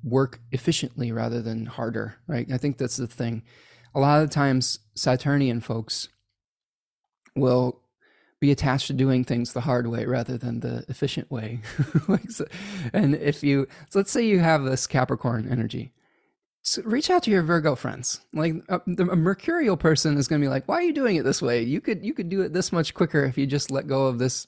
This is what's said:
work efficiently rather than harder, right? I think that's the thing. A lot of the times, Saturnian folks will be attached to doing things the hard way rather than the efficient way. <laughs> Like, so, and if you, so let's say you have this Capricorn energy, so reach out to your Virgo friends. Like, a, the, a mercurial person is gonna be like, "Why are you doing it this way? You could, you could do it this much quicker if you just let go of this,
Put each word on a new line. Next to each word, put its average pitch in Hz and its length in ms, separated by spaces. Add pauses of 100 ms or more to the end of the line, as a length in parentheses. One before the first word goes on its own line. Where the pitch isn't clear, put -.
work 131 360 (120)
efficiently 135 580
rather 117 300
than 113 260
harder, 110 500 (120)
right? 120 240
I 123 60
think 143 180
that's 123 220
the 127 80
thing. 117 360 (520)
A 143 60
lot 147 220
of 151 60
the 151 60
times, 135 460 (140)
Saturnian 131 640
folks - 480 (1300)
will 127 460 (600)
be 143 100
attached 135 380
to - 40
doing 131 320
things 120 280
the 123 100
hard 123 240
way 117 180
rather 123 320
than 120 240
the 120 280
efficient - 420
way. 113 300 (240)
<laughs> - 240
Like, - 220
so, - 140 (480)
and 151 220
if 143 280
you, 139 240 (220)
so - 100
let's 196 120
say 233 160
you 202 140
have 160 240
this 131 220
Capricorn 120 640
energy, 120 420 (760)
so - 160
reach 240 280
out 359 140
to 226 60
your 190 120
Virgo 156 320
friends. 120 460 (120)
Like, 160 220 (140)
a, 185 180
the, 180 240
a 180 60
mercurial 196 600
person 151 400
is 143 120
gonna 151 120
be 143 80
like, 135 180
"Why - 100
are 349 60
you 339 120
doing 247 220
it 147 60
this 135 180
way? 120 220
You 127 180
could, - 240
you 240 100
could 180 140
do 190 140
it 151 100
this 175 200
much 165 220
quicker 156 300
if 135 140
you 139 80
just 139 240
let 135 160
go 135 200
of 123 120
this, 127 300